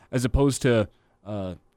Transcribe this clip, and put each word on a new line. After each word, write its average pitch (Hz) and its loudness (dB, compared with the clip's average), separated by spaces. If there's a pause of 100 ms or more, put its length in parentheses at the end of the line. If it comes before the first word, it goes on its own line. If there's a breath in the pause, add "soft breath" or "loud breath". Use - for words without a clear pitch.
as 127 -2
opposed 135 0
to, 117 2 (380)
uh, 98 -8 (220)